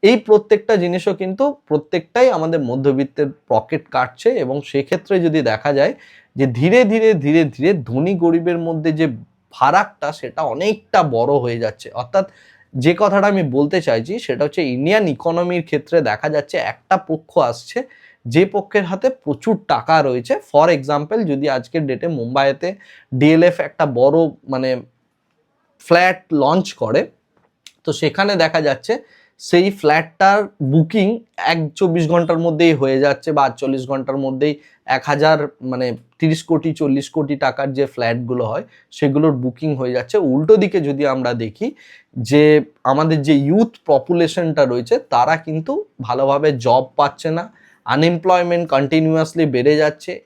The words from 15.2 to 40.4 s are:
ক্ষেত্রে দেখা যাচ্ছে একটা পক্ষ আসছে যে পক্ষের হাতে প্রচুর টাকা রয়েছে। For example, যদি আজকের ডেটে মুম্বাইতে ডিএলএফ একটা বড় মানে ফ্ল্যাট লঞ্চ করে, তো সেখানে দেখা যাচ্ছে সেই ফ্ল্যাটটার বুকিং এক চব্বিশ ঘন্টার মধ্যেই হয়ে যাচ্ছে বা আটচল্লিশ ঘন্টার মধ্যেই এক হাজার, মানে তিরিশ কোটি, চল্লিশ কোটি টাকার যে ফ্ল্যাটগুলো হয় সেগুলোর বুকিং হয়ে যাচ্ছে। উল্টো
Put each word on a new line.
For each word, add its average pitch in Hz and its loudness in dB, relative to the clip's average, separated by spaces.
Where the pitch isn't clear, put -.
ক্ষেত্রে - -2
দেখা 107 -4
যাচ্ছে 147 -4
একটা - -4
পক্ষ 160 -8
আসছে - -10
যে 135 2
পক্ষের 202 -2
হাতে 196 -4
প্রচুর 170 -2
টাকা 113 0
রয়েছে। 123 -2
For 147 6
example, 147 -4
যদি 139 -2
আজকের 151 -6
ডেটে 147 -4
মুম্বাইতে 135 -2
ডিএলএফ 160 6
একটা - -2
বড় 143 4
মানে 131 -2
ফ্ল্যাট 180 4
লঞ্চ 175 0
করে, 117 0
তো - -4
সেখানে 196 0
দেখা 160 0
যাচ্ছে 135 -2
সেই 180 4
ফ্ল্যাটটার 165 2
বুকিং 165 2
এক 170 0
চব্বিশ 170 0
ঘন্টার 170 0
মধ্যেই 165 2
হয়ে 135 0
যাচ্ছে 139 -2
বা 143 2
আটচল্লিশ 131 -4
ঘন্টার 135 -6
মধ্যেই 135 -2
এক 127 -6
হাজার, 151 2
মানে 127 -4
তিরিশ 160 0
কোটি, 165 0
চল্লিশ 139 0
কোটি 147 -2
টাকার 139 -2
যে 139 0
ফ্ল্যাটগুলো 120 -4
হয় 170 -6
সেগুলোর 147 2
বুকিং 127 -6
হয়ে 127 -4
যাচ্ছে। 123 -4
উল্টো 156 4